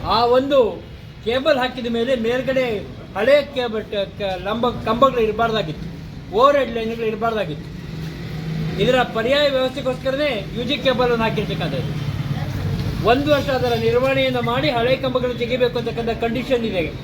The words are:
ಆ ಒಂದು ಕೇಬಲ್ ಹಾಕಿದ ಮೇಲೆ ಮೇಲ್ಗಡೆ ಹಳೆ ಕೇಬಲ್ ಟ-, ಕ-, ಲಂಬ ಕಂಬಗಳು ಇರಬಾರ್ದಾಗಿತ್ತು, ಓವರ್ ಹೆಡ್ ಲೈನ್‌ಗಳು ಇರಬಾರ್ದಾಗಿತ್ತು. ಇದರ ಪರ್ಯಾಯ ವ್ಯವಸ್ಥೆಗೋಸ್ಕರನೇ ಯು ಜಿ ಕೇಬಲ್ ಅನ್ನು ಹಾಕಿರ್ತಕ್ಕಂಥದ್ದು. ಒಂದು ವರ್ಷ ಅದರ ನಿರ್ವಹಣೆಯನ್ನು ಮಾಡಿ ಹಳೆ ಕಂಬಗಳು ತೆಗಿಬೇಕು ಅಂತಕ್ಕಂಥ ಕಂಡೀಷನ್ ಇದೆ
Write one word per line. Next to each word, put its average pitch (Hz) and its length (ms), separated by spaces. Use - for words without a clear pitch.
ಆ 208 220
ಒಂದು 262 580
ಕೇಬಲ್ 269 320
ಹಾಕಿದ 254 300
ಮೇಲೆ 233 280
ಮೇಲ್ಗಡೆ 247 640
ಹಳೆ 269 240
ಕೇಬಲ್ 233 420
ಟ-, 202 360
ಕ-, 190 240
ಲಂಬ 233 260
ಕಂಬಗಳು 240 520
ಇರಬಾರ್ದಾಗಿತ್ತು, 214 800
ಓವರ್ 277 220
ಹೆಡ್ 247 140
ಲೈನ್‌ಗಳು 226 340
ಇರಬಾರ್ದಾಗಿತ್ತು. 208 640
ಇದರ 247 220
ಪರ್ಯಾಯ 262 480
ವ್ಯವಸ್ಥೆಗೋಸ್ಕರನೇ 262 960
ಯು 240 60
ಜಿ 254 140
ಕೇಬಲ್ 247 340
ಅನ್ನು 233 120
ಹಾಕಿರ್ತಕ್ಕಂಥದ್ದು. 165 880
ಒಂದು 277 240
ವರ್ಷ 277 180
ಅದರ 247 240
ನಿರ್ವಹಣೆಯನ್ನು 247 680
ಮಾಡಿ 240 280
ಹಳೆ 247 260
ಕಂಬಗಳು 247 380
ತೆಗಿಬೇಕು 240 460
ಅಂತಕ್ಕಂಥ 226 300
ಕಂಡೀಷನ್ 233 560
ಇದೆ 175 260